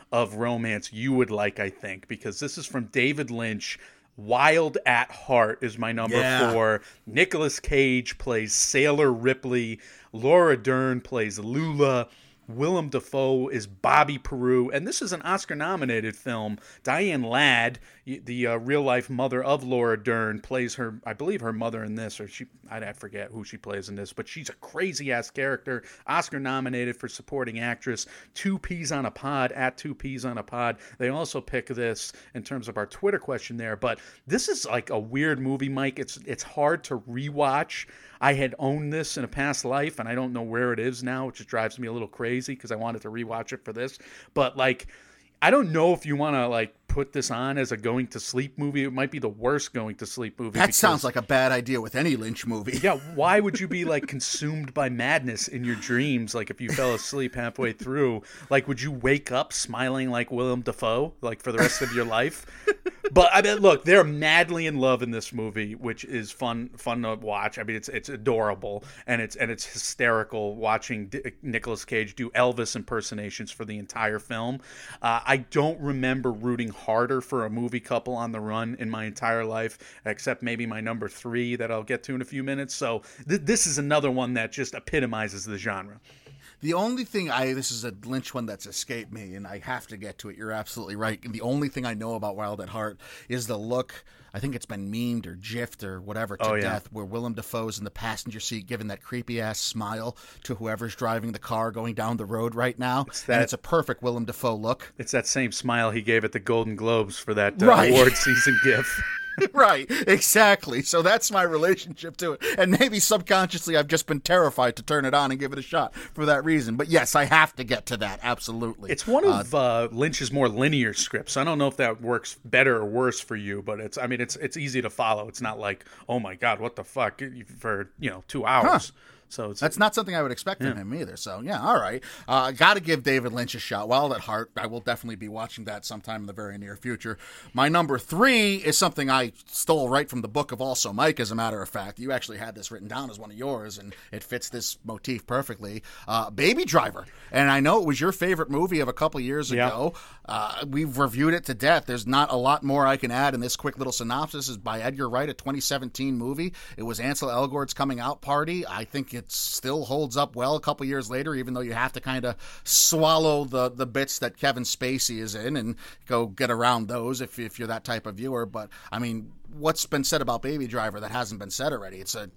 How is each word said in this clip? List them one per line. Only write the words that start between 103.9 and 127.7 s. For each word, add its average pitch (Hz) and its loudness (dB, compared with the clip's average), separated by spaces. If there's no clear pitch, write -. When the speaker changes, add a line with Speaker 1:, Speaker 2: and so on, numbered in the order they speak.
Speaker 2:
Willem 120 -2
Dafoe 117 -2
look. 110 -4
Speaker 1:
It's 107 -8
that 120 0
same 131 0
smile 117 2
he 113 -2
gave 110 4
at 110 0
the - -4
Golden 113 2
Globes 107 2
for - -2
that, 101 2
uh, 196 10
Speaker 2:
Right. 208 10
Speaker 1:
award 127 10
season - 4
gif. 123 2
<laughs> - -4
Speaker 2:
<laughs> - 2
Right, 196 6
exactly. 190 6
So 170 4
that's 202 4
my 196 4
relationship 170 0
to 170 -2
it. - -8
And 190 6
maybe 220 4
subconsciously 185 2
I've 147 4
just 156 2
been 147 0
terrified 147 4
to - -12
turn 147 0
it 131 2
on 143 4
and 131 -2
give 139 -4
it 139 -8
a 135 -8
shot - -2
for - -4
that 143 4
reason. 139 2
But 147 0
yes, 156 4
I 147 6
have 156 8
to 127 -6
get 113 -2
to 123 -4
that, 101 -2
absolutely. 113 -4
Speaker 1:
It's - -2
one 254 6
Speaker 2:
Uh, 104 6
Speaker 1:
of, 120 -4
uh, 117 4
Lynch's 135 -2
more 139 4
linear 123 2
scripts. - -2
I 135 2
don't 160 0
know 139 4
if 135 -4
that 117 0
works 117 -2
better 127 6
or 110 0
worse 117 0
for - -8
you, 101 -6
but 104 -6
it's, 107 -10
I 127 -4
mean, 123 -2
it's, - -4
it's 139 -6
easy 131 -2
to 110 -2
follow. 110 0
It's - -14
not 110 -4
like, 101 -4
"Oh 123 0
my 98 -8
God, 113 2
what 117 -6
the 95 -10
fuck?" 120 -4
for, 101 -4